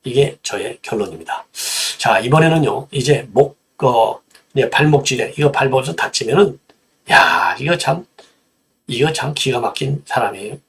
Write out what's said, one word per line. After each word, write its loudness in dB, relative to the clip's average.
이게 0
저의 -8
결론입니다. -6
자, 2
이번에는요, 2
이제 0
목, 2
어, 2
이제 2
발목질에 2
이거 2
밟아서 0
다치면은, 0
야, 2
이거 0
참, -4
이거 0
참 -4
기가 -2
막힌 -4
사람이에요. -4